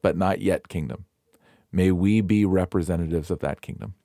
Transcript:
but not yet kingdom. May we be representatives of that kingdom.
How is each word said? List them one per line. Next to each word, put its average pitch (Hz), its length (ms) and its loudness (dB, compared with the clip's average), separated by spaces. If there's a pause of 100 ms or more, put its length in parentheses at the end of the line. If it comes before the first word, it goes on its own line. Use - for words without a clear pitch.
but 82 120 2
not 92 260 0
yet - 260 0
kingdom. 71 380 -8 (680)
May 92 200 4
we 98 300 4
be 104 240 2
representatives 87 840 0
of 85 80 -2
that - 220 -6
kingdom. - 440 -14